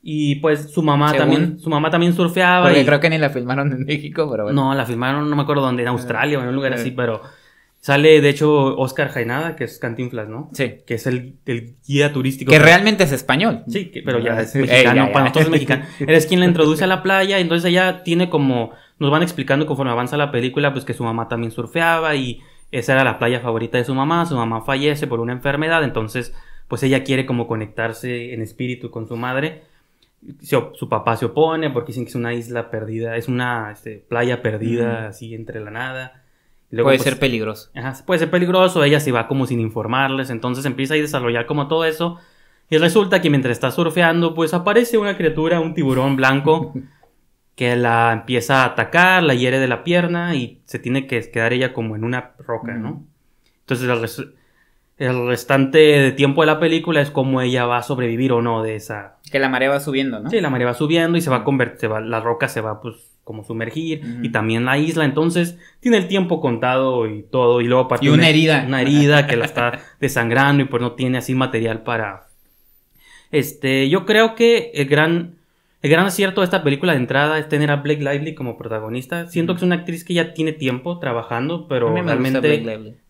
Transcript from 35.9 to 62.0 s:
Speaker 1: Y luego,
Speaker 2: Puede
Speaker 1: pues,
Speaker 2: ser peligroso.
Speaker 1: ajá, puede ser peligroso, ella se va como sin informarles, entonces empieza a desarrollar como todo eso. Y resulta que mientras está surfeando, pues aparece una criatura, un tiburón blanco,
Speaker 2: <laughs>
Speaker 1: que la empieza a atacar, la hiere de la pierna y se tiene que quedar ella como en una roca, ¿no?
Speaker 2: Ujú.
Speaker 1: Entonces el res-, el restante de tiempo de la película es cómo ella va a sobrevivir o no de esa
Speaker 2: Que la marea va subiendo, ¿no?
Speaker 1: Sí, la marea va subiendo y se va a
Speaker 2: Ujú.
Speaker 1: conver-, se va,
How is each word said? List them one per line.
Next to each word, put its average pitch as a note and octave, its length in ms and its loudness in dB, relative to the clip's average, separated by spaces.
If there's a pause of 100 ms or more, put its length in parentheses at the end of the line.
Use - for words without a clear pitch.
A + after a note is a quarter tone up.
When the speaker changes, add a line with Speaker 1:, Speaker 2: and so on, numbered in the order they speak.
Speaker 1:
Y - 60 -10
luego, A#2+ 140 4
Speaker 2:
Puede C3 80 6
Speaker 1:
pues, C3 120 0
Speaker 2:
ser C3 100 -6
peligroso. A2 540 -4
Speaker 1:
ajá, C3 320 -10
puede F3+ 140 0
ser E3 100 0
peligroso, F3+ 540 2
ella C#3+ 160 6
se C#3 140 -2
va A2+ 160 0
como C3+ 180 0
sin A#2+ 140 -2
informarles, B2+ 680 -2
entonces B2 360 -6
empieza C3+ 280 -4
a D#3 40 0
desarrollar B2 480 -2
como D3 240 -4
todo D#3+ 160 0
eso. E3+ 320 -4 (520)
Y D#3+ 100 2
resulta F#3 420 4
que E3+ 80 2
mientras C3 240 2
está B2 180 -2
surfeando, E3+ 640 2
pues E3 180 0
aparece G#3 440 2
una G#3 180 0
criatura, D#3+ 460 0
un D#3+ 120 -4
tiburón C3+ 440 0
blanco, C#3+ 560 2 (420)
Speaker 2:
<laughs> - 400 -20
Speaker 1:
que B2 220 0
la A#2 340 4
empieza B2 520 0
a - 20 4
atacar, F3 580 2
la C#3 120 4
hiere B2+ 240 2
de C3 100 0
la A#2+ 160 -4
pierna F3 500 0
y B2 300 -6
se - 140 -10
tiene C3+ 280 -4
que A#2 240 -4
quedar A#2 220 0
ella B2+ 180 0
como A2+ 240 -6
en G#2+ 80 -6
una B2 280 -6 (140)
roca, A#2 280 -8
¿no? A#2 180 -8
Speaker 2:
Ujú. F3 140 -14 (560)
Speaker 1:
Entonces B2 280 -4
el A#2 120 0
res-, A#2 260 -8 (680)
el B2+ 300 -2
restante C3+ 500 2
de D3 340 8
tiempo C#3 300 2
de D#3 60 6
la D#3 120 2
película D#3+ 420 0
es C#3+ 80 -2
cómo C3+ 320 0
ella B2 240 0
va A#2+ 120 0
a A#2 60 -4
sobrevivir B2 500 -2
o A#2 80 2
no A#2 220 -2
de A2 120 -6
esa G#2 400 -12 (160)
Speaker 2:
Que C#3 80 0
la C3+ 100 0
marea C3 200 0
va C#3 100 0
subiendo, C3+ 400 -4
¿no? A2 100 -8
Speaker 1:
Sí, A3 120 0
la D#3 80 -2
marea B2 180 0
va B2 60 -2
subiendo E3 440 0
y E3 40 0
se E3 80 -4
va B2+ 80 2
a - 20 0
Speaker 2:
Ujú. C#3 120 -2
Speaker 1:
conver-, B2+ 260 -2
se A#2 100 -6
va, G#2+ 140 -4